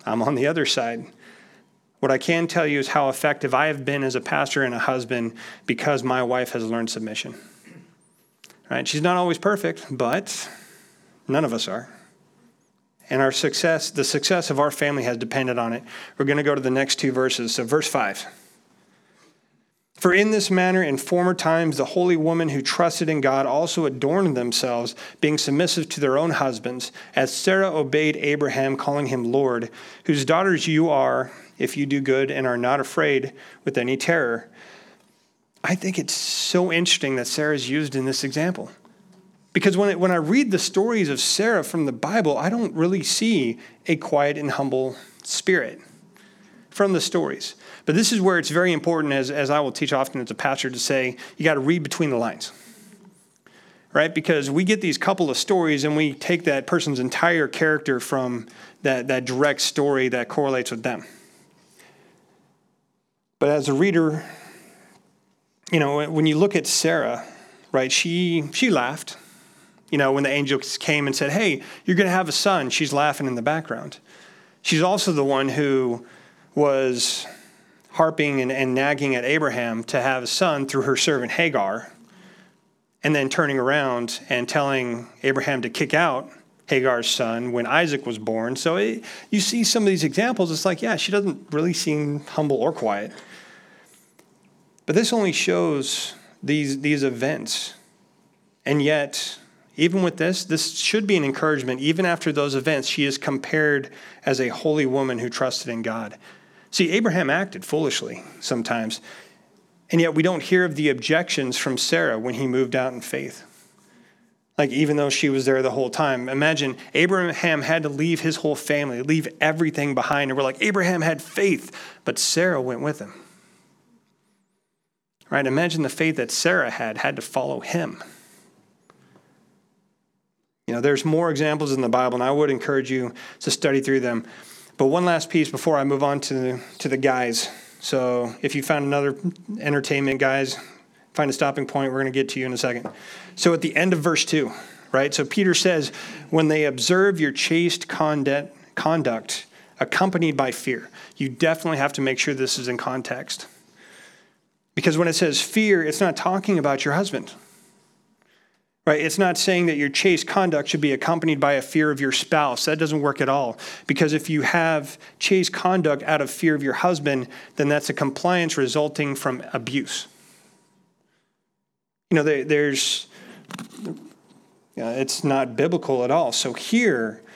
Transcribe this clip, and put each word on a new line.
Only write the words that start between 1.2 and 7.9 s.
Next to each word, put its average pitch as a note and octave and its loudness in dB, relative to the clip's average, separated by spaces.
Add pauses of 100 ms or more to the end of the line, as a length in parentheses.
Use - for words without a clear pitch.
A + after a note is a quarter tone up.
What C3+ 2
I C3 2
can E3 0
tell E3 0
you D3 0
is C3+ -2
how C3+ 2
effective C#3+ -2
I C#3+ 4
have C#3+ -4
been C#3 -2
as C3 0
a B2 -2
pastor C#3+ 0
and B2 0
a A#2 -4
husband A#2+ -2 (320)
because C3+ 0
my B2+ 0
wife B2 -2
has A#2 -2
learned A2+ -2
submission. A2 -8 (1400)